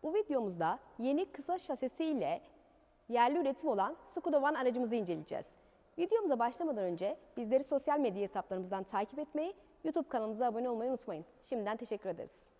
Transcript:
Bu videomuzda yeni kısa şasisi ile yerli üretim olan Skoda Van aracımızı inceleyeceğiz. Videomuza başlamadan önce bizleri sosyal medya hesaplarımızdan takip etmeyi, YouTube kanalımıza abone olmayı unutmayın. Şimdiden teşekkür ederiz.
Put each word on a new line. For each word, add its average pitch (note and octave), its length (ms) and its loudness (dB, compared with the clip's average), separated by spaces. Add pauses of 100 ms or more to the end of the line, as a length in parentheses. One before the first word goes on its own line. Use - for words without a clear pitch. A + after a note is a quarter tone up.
Bu D#4 120 -4
videomuzda A3 640 0 (200)
yeni C#4 340 0
kısa F4 260 -4
şasisi C4+ 460 -4
ile G3 360 0 (680)
yerli A#3+ 300 4
üretim C#4 300 0
olan A3 280 2 (180)
Skoda D4+ 280 2
Van D4 120 4
aracımızı B3 400 2
inceleyeceğiz. F3 520 -2 (520)
Videomuza F4+ 400 2
başlamadan A#3+ 460 0
önce F#3 320 -2 (200)
bizleri B3 280 2
sosyal D4 340 2
medya G3+ 240 2
hesaplarımızdan F#3+ 600 -4
takip G#3 360 -4
etmeyi, D#4 360 -4 (300)
YouTube D#4+ 240 0
kanalımıza A3 380 0
abone A#3 220 0
olmayı A#3 220 0
unutmayın. F3+ 340 -4 (180)
Şimdiden G#3+ 340 -2
teşekkür G#3 340 -6
ederiz. - 360 -8 (140)